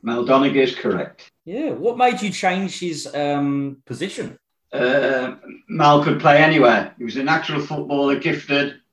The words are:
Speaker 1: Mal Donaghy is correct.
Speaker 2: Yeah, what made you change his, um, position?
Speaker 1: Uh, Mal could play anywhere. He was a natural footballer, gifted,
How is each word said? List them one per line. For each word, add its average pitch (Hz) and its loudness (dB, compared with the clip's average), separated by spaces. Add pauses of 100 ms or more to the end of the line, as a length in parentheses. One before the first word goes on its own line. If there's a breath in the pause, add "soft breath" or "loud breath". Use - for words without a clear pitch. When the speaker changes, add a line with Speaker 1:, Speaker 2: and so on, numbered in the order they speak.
Speaker 1:
Mal 120 -4
Donaghy 135 4
is 123 0
correct. - -6 (140)
Speaker 2:
Yeah, 247 -6
what 214 -4
made 247 0
you 208 -4
change 185 -4
his, 165 -8
um, 143 -4
position? 165 -10 (340)
Speaker 1:
Uh, 131 0 (320)
Mal 147 4
could - 0
play 147 6
anywhere. 135 4
He 123 -12
was 110 -8
a 135 -4
natural 156 -2
footballer, 143 -2
gifted, 143 -2 (120)